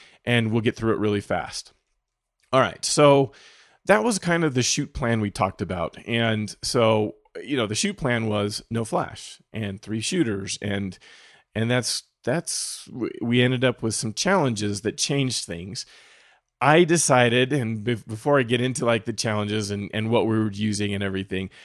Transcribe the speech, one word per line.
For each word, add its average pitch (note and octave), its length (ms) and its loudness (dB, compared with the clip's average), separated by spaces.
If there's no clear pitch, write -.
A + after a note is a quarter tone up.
and A#2 260 2
we'll A2+ 100 0
get A2+ 140 0
through A2+ 180 0
it - 60 -2
really G#2 220 0
fast. - 520 -6
All C3 80 6
right, F#2+ 240 -2
so C#3+ 460 6
that G#3+ 180 4
was A3 160 0
kind E3+ 240 0
of D3+ 100 2
the B2 80 2
shoot - 320 -2
plan A#2 280 0
we G#2 100 -2
talked - 300 -2
about. F2 440 -4
And A2 560 -2
so, A2 540 2
you C3+ 140 -6
know, A#2 100 0
the C3 100 -4
shoot G3 200 -2
plan A#2+ 320 -2
was G#2 420 -2
no A2+ 140 -4
flash - 580 -6
and G2+ 280 -8
three A2 200 -6
shooters, G#2+ 600 -2
and, G2+ 380 -4
and A2+ 160 0
that's, B2 320 -2
that's, - 640 -6
we, A2+ 200 -6
we A#2+ 200 2
ended B2 220 2
up B2+ 180 0
with A2+ 140 -2
some A2 180 -6
challenges A#2 680 0
that A2 160 -2
changed C#3 480 -2
things. F#2+ 400 -10
I D#3 200 8
decided, B2+ 720 4
and A2+ 300 -2
be-, A#2+ 120 -2
before A2 420 0
I C3 60 4
get A#2 180 0
into, B2+ 240 -2
like, A#2 200 2
the A2 80 -4
challenges G#2+ 580 -2
and, G2+ 220 -6
and A2 180 -2
what A2 160 4
we A2 100 2
were A2 140 2
using G#2 420 -2
and G2 80 -4
everything, F#2+ 480 -4